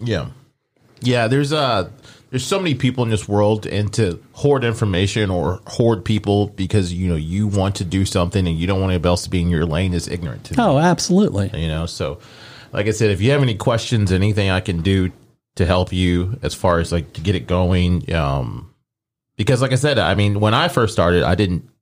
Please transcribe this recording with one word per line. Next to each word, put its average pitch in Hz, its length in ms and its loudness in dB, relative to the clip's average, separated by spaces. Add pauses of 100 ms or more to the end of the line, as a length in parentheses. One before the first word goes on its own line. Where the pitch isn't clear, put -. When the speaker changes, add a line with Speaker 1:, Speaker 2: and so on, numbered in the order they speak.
Speaker 1:
Yeah. 104 260 -4 (720)
Yeah, 120 280 2
there's, 139 240 0
uh, 123 360 0 (420)
there's 127 140 -4
so 196 140 0
many 175 160 -2
people 123 300 0
in 113 60 -2
this 104 180 -2
world, 104 380 2
and 101 280 -4
to 92 240 0 (140)
hoard 139 320 0
information 104 640 0
or 87 360 -2
hoard 117 380 0
people 101 520 0
because, 95 360 0
you 90 160 -2
know, 87 80 0
you 85 300 -2
want 98 300 0
to 98 80 -4
do 95 200 0
something 92 440 0
and 80 100 -2
you 85 80 -2
don't 95 140 0
want 95 120 0
anybody 87 180 0
else 87 140 0
to - 60 -12
be 90 120 0
in 85 80 0
your 82 160 2
lane 87 280 -2
is 82 140 -4
ignorant 82 360 -8
to - 120 -10
me. 240 80 2
Speaker 2:
Oh, 147 140 4
absolutely. 175 760 2
Speaker 1:
You 80 140 -2
know, 80 180 -2
so, 73 320 -6 (540)
like 104 160 -2
I 107 40 2
said, 107 180 2
if 92 100 0
you 117 120 4
have 143 100 2
any 120 120 0
questions, 110 560 0
anything 98 400 2
I 92 100 2
can 87 220 -2
do 95 300 2 (440)
to 87 100 2
help 90 260 2
you 90 500 0
as - 120 -4
far 87 260 2
as, 82 100 -2
like, 82 220 -4
to - 80 -14
get 90 160 0
it 69 100 -8
going, 90 640 0
um, 69 580 -4 (640)
because, 117 260 0
like 127 100 0
I 135 40 2
said, 139 240 0
I 87 160 2
mean, 101 240 2
when 107 140 2
I 156 140 2
first 117 260 0
started, 87 280 4
I 90 140 2
didn't 90 320 -2 (140)